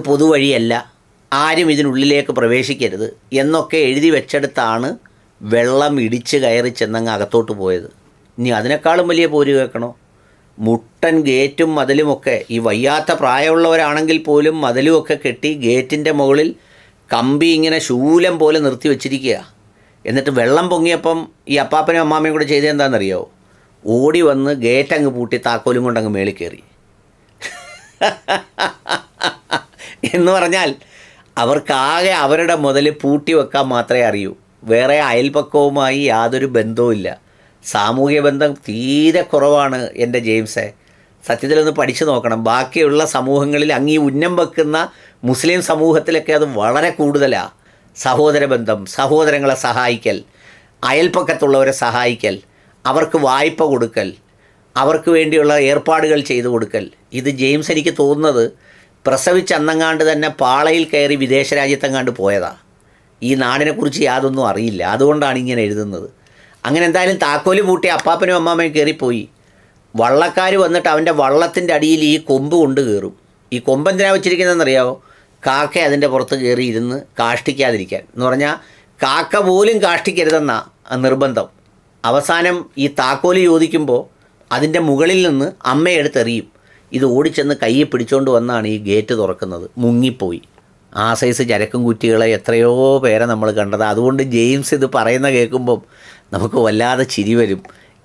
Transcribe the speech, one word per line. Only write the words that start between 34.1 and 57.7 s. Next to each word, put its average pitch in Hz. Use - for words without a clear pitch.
വേറെ 127
അയൽപക്കവുമായി 139
യാതൊരു 120
ബന്ധവുമില്ല. 110
സാമൂഹ്യ 131
ബന്ധം 143
തീരെ 143
കുറവാണ് 143
എൻ്റെ 120
ജെയിംസേ. 110
സത്യത്തിലൊന്ന് 151
പഠിച്ചു 131
നോക്കണം. 117
ബാക്കിയുള്ള 143
സമൂഹങ്ങളിൽ 143
അങ്ങ് 143
ഈ 156
ഉന്നം 151
വെക്കുന്ന 160
മുസ്ലിം 165
സമൂഹത്തിലൊക്കെ 156
അത് 151
വളരെ 135
കൂടുതലാ. 139
സഹോദര 143
ബന്ധം, 110
സഹോദരങ്ങളെ 139
സഹായിക്കൽ, 117
അയൽപക്കത്തുള്ളവരെ 143
സഹായിക്കൽ, 120
അവർക്ക് 156
വായ്പ 151
കൊടുക്കൽ, 113
അവർക്ക് 156
വേണ്ടിയുള്ള 151
ഏർപ്പാടുകൾ 156
ചെയ്തു 123
കൊടുക്കൽ. 107
ഇത് 127
ജെയിംസ്, 143